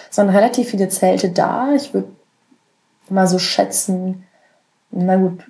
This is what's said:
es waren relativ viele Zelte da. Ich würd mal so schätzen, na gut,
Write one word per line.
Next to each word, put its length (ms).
es 60
waren 120
relativ 400
viele 200
Zelte 420
da. 440
Ich 180
würd 140
mal 160
so 120
schätzen, 880
na 260
gut, 340